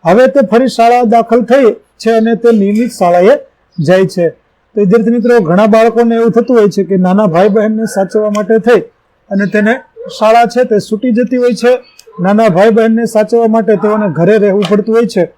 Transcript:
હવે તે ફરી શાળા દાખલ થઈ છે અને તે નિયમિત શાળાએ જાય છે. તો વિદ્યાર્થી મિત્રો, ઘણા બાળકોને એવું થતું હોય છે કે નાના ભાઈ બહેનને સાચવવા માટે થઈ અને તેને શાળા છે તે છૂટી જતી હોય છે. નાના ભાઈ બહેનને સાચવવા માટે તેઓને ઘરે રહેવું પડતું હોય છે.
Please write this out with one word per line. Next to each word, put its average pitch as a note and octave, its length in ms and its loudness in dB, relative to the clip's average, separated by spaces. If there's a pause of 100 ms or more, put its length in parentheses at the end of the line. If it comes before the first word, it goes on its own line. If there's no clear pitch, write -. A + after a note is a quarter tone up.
હવે A3+ 220 4
તે C4+ 200 0
ફરી B3 200 0
શાળા A#3+ 360 2
દાખલ A#3 380 0
થઈ A#3+ 300 2
છે - 400 -8
અને A3+ 240 0
તે A#3 160 0
નિયમિત G#3+ 400 -2
શાળાએ F#3 480 2 (400)
જાય F#3 260 2
છે. F3 240 -2
તો - 520 -10
વિદ્યાર્થી G#3+ 300 2
મિત્રો, A#3+ 280 2
ઘણા F3+ 260 0
બાળકોને A3+ 500 2
એવું A3+ 160 0
થતું A#3 260 0
હોય G#3 120 2
છે G3 140 -4
કે F#3 140 -2
નાના F#3 280 0
ભાઈ F3+ 240 2
બહેનને A3 360 -2
સાચવવા G#3 440 -4
માટે G#3 300 -2
થઈ A#3 200 2 (500)
અને G3 160 -2
તેને G#3+ 340 -2 (400)
શાળા A3+ 260 4
છે B3 180 -2
તે A3+ 160 0
છૂટી A3 320 -4
જતી B3 260 -2
હોય B3 160 -2
છે. B3 260 0 (420)
નાના G#3 280 2
ભાઈ F#3+ 200 2
બહેનને A3+ 360 0
સાચવવા A3 420 0
માટે A3 280 0
તેઓને G#3 340 -2
ઘરે E3+ 280 0
રહેવું G3+ 320 0
પડતું G#3 260 -2
હોય A#3 100 2
છે. F3+ 200 -2 (120)